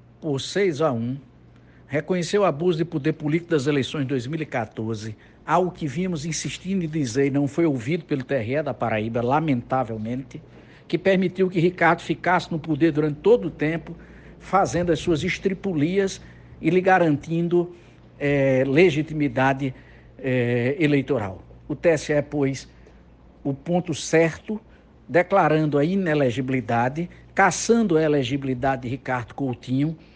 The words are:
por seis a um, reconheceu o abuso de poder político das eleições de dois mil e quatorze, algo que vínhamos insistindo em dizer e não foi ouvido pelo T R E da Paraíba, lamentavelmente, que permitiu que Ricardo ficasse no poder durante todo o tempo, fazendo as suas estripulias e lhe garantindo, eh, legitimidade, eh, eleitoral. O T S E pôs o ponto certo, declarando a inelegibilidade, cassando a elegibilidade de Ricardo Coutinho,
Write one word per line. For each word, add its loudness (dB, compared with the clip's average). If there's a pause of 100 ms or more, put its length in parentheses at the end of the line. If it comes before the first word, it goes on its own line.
(200)
por -2
seis -2
a 4
um, -4 (680)
reconheceu -2
o 4
abuso 0
de 0
poder -2
político -2
das 2
eleições -2
de -4
dois -4
mil -6
e -6
quatorze, -6 (300)
algo 2
que -8
vínhamos -4
insistindo -4
em -4
dizer 0
e 2
não 2
foi 0
ouvido -2
pelo -4
T -4
R -2
E 0
da -4
Paraíba, -2
lamentavelmente, -2 (480)
que -2
permitiu 2
que 0
Ricardo 4
ficasse -2
no -4
poder 2
durante 0
todo 4
o -4
tempo, -6 (440)
fazendo 0
as 2
suas 0
estripulias -2 (400)
e 0
lhe 4
garantindo, 2 (440)
eh, 2
legitimidade, 2 (440)
eh, 0
eleitoral. 0 (260)
O -4
T 2
S 0
E 2
pôs -2 (760)
o -2
ponto -2
certo, 0 (480)
declarando 2
a 2
inelegibilidade, 0 (240)
cassando 2
a 4
elegibilidade 0
de -8
Ricardo -6
Coutinho, -4 (200)